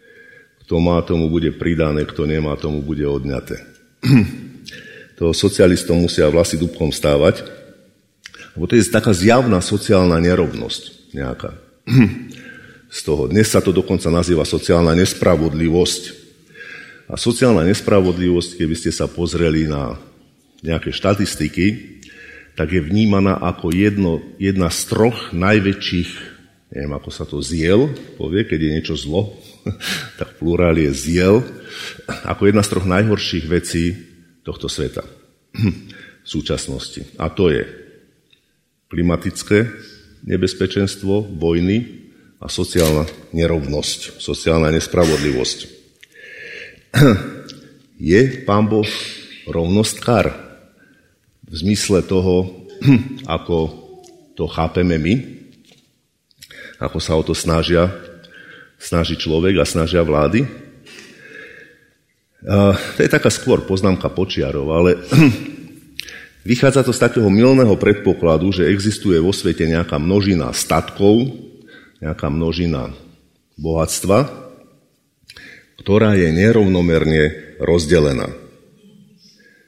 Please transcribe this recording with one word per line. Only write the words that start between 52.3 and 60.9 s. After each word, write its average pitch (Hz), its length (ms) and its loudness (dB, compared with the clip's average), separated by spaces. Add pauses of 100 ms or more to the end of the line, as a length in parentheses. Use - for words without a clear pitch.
<clears throat> - 480 2
ako 82 280 -4 (760)
to 80 160 -6
chápeme 85 480 0
my, 80 180 0 (1700)
ako 71 180 -6
sa 82 160 -2
o 80 80 2
to 80 140 -4
snažia, 82 560 0 (880)
snaží 82 400 -4
človek 85 400 0
a 71 80 0
snažia 85 320 0
vlády. 78 480 0 (1900)